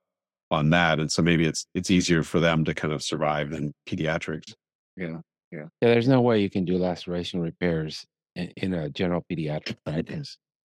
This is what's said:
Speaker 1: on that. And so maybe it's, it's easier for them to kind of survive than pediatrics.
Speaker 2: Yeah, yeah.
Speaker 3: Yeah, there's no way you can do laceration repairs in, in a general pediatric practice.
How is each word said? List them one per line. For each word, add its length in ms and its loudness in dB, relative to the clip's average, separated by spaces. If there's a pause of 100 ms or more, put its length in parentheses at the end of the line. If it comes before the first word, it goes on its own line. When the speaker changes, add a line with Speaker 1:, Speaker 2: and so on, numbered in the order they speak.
(520)
Speaker 1:
on 200 2
that. 280 4
And 120 -2
so 100 0
maybe 240 4
it's, 200 -2 (100)
it's 160 -2
easier 320 4
for 160 0
them 260 4
to 80 -2
kind 200 -4
of 100 -6
survive 480 -2
than 220 -6 (140)
pediatrics. 680 -4 (440)
Speaker 2:
Yeah, 200 -8 (340)
yeah. 140 -14 (160)
Speaker 3:
Yeah, 80 4
there's 200 4
no 120 6
way 200 4
you 80 0
can 160 -2
do 120 2
laceration 640 -4
repairs 640 -4 (300)
in, 220 -6
in 160 -2
a 160 -4
general 420 -2
pediatric 540 -6
practice. 520 -6 (300)